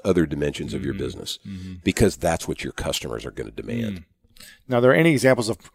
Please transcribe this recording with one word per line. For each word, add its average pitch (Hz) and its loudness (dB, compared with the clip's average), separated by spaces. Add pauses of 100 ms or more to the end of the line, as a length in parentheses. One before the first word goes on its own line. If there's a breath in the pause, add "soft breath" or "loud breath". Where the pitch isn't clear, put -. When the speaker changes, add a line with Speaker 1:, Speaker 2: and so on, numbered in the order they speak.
Speaker 1:
other 87 4
dimensions 73 -6
of 71 -8
your 67 -4
Speaker 2:
Mm-hmm. - -6
Speaker 1:
business, - -10
Speaker 2:
Mm-hmm. 92 -12 (100)
Speaker 1:
because 98 2
that's 82 -2
what - -8
your 65 -8
customers - -6
are 64 -8
gonna 53 -12
demand. 110 -8
Speaker 2:
Mm. 82 -18 (640 soft breath)
Now, 123 0
are 123 4
there 127 8
any 165 6
examples 123 4
of 117 -4 (180)